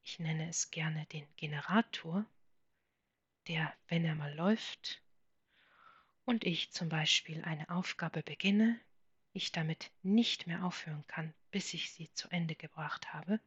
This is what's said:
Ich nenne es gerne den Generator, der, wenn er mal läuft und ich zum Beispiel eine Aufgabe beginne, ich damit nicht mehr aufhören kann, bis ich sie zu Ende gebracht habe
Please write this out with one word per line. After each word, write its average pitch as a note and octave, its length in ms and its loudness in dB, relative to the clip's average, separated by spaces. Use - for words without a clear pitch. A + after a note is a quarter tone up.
Ich - 160 -12
nenne D#3+ 300 -2
es - 240 -4
gerne D#3 400 -2
den D3 240 -10
Generator, E3 880 0
der, D#3+ 260 0
wenn E3+ 180 2
er D#3+ 120 2
mal D3 180 -4
läuft - 680 0
und A#3 180 2
ich - 300 -2
zum E3+ 160 -2
Beispiel D#3 560 2
eine D#3 260 -4
Aufgabe E3+ 540 -2
beginne, G#3 560 4
ich - 200 -4
damit D#3+ 400 -2
nicht G#3 460 4
mehr F3+ 160 -2
aufhören D#3 420 -4
kann, D#3+ 260 -6
bis - 200 -2
ich - 200 -6
sie - 220 -14
zu - 160 -8
Ende E3 260 0
gebracht - 560 -8
habe E3+ 340 0